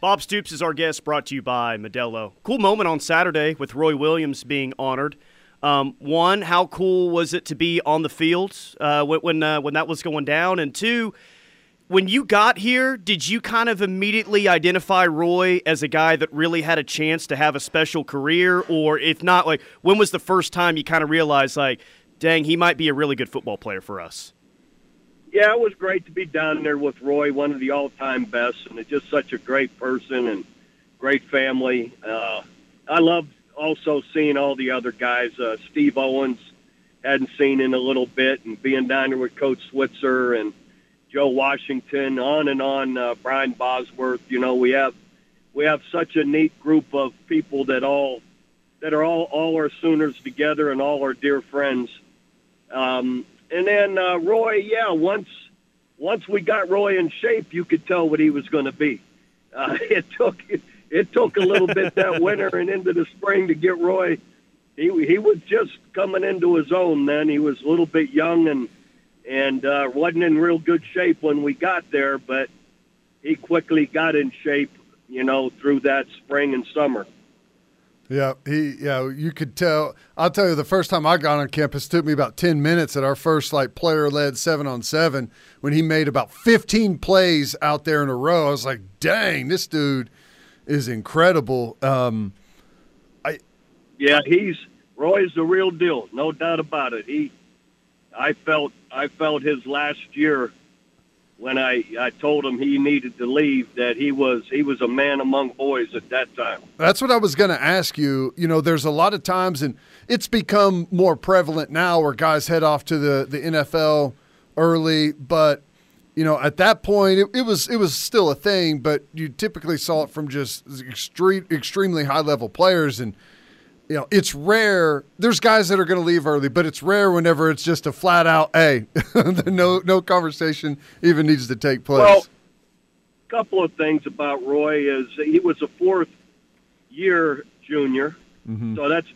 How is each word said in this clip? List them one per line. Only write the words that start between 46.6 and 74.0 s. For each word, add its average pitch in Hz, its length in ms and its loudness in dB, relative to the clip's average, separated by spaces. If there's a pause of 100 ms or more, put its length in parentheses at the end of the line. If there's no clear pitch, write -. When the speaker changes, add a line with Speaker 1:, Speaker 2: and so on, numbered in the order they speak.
Speaker 2:
of 135 180 -2 (140)
people 139 400 -2
that 131 180 0
all, 135 380 -2 (600)
that 156 120 -4
are 151 100 2
all, 165 280 0
all 160 240 0
our 151 160 0 (100)
Sooners 156 380 0
together 147 500 -2
and 135 100 -2
all 143 220 -2
our 135 140 -2
dear 139 260 0
friends. 135 480 -4 (800)
Um, 127 560 -4 (280)
and 185 140 0
then, 202 300 2
uh, 180 200 0
Roy, 220 380 0
yeah, 214 340 -2
once, 185 380 -2 (720)
once 180 300 -4
we 202 140 -2
got 190 280 -2
Roy 202 280 2
in 170 120 0
shape, - 440 -2
you 175 120 -4
could 165 200 -2
tell 170 240 0
what 151 100 0
he 156 120 4
was 143 180 -6
gonna 139 220 0
be. 139 300 -2 (520)
Uh, - 260 -4
<laughs> - 20 -6
it 202 240 0 (120)
took, - 240 0 (480)
it 175 240 0
took 226 240 2
a 202 40 2
little 185 260 4
bit 185 280 -2
that 180 260 0
Speaker 1:
<laughs> 180 60 2
Speaker 2:
winter 196 200 -2
and 180 220 -4
into 180 240 -2
the 170 120 0
spring 196 440 -2
to 160 60 2
get 175 220 0
Roy. 180 400 0 (580)
He, 165 300 0
he 180 140 4
was 208 260 4
just 220 260 0 (220)
coming 190 300 -2
into 175 320 2
his 151 160 0
own 165 340 2
then. 151 240 2
He 147 80 2
was 147 240 0
a 135 60 -6
little 170 180 2
bit 156 240 0
young 165 380 2
and, 135 220 -2 (600)
and, 135 360 -2
uh, 143 280 0
wasn't 170 300 0
in 160 160 4
real 170 180 2
good 165 260 0
shape 180 380 -2
when 147 220 0
we 143 100 0
got 175 380 -4
there, 139 260 0
but 131 320 -6 (720)
he 156 140 -2
quickly 160 500 0
got 156 300 -2